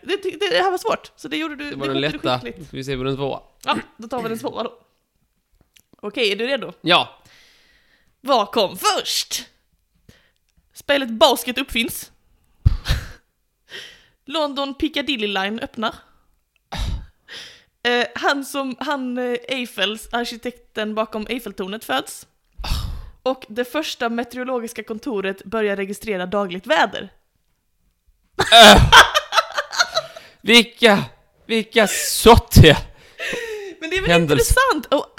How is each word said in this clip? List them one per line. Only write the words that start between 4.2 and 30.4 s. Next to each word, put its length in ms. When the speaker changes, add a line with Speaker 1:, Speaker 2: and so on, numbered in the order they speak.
Speaker 1:
vi 60
den 100
svåra 240
då. 160
Okej, 300
är 40
du 120
redo? 340
Speaker 2:
Ja. 400
Speaker 1:
Vad 300
kom 260
först? 680
Spelet 360
Basket 480
uppfinns. 540
<laughs> 1040
London 480
Piccadilly 540
Line 320
öppnar. 360
Eh, 220
han 300
som, 340
han, 380
eh, 200
Eiffels, 640
arkitekten 840
bakom 340
Eiffeltornet, 560
föds. 420
Och 260
det 160
första 440
meteorologiska 760
kontoret 600
börjar 300
registrera 500
dagligt 420
väder. 420
Speaker 2:
Äh. 440